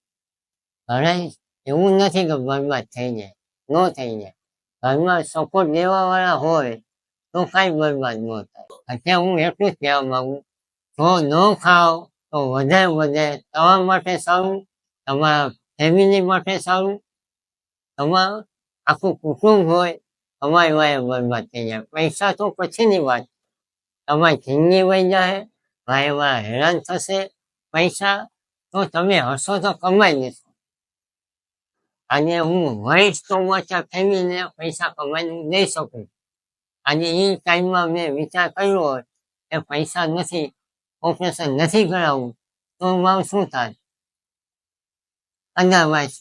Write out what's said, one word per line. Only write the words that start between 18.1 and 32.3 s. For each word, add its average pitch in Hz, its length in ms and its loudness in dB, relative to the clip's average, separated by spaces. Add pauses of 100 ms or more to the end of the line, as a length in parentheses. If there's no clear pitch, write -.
આખું 156 280 0
કુટુંબ 190 540 2
હોય, 175 320 0 (400)
તમારી 160 320 4
વાય 151 260 2
બરબાદ 123 460 -2
થઈ 117 240 -8
જાય. 110 120 -8
પૈસા 160 520 -2
તો 202 180 -4
પછીની 202 480 0
વાત, 123 280 -2 (800)
તમારી 151 280 4
જિંદગી 165 460 2
વહી 185 280 2
જાય, 190 380 0 (400)
વાય 139 220 0
વાય 143 320 -2
હેરાન 139 360 0
થશે. 190 520 -6 (420)
પૈસા 196 560 -2 (440)
તો 190 120 0
તમે 175 340 0
હશો 135 400 -2
તો 190 140 -2
કમાઈ 185 400 2
લેશો. 131 400 -6 (1600)
આજે 156 280 0